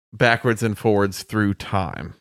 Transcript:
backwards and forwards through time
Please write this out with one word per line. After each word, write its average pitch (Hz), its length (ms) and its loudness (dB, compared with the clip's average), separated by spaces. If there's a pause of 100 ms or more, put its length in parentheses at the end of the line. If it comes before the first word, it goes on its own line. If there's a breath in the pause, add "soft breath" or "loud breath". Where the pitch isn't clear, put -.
(140)
backwards 117 500 2
and 107 140 -2
forwards 101 460 2
through 104 320 0
time 87 640 -6